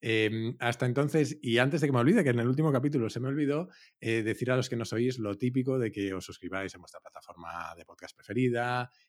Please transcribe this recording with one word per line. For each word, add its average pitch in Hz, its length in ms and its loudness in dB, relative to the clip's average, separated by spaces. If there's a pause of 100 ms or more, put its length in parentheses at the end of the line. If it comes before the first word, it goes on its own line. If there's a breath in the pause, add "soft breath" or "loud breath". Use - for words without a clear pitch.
Em, 113 580 0
hasta 120 260 0
entonces, 139 560 2
y 117 160 2
antes 139 240 4
de 151 60 4
que 135 60 2
me 127 40 4
olvide, 165 260 6
que 139 60 2
en 120 100 4
el 117 80 2
último 147 240 2
capítulo 123 380 2
se - 100 -6
me 127 80 -4
olvidó, 147 420 -2 (300 soft breath)
eh, 113 220 0
decir 113 300 0
a 127 40 4
los 127 140 0
que 123 60 -6
nos 117 180 -4
oís 123 240 0
lo 104 180 -4
típico 127 440 0
de 113 120 0
que 98 220 -4
os 92 100 -6
suscribáis 92 520 -8
en 90 60 -20
vuestra 87 180 -20
plataforma 85 760 -14
de 85 100 -20
podcast - 300 -20
preferida, 123 760 -2 (180)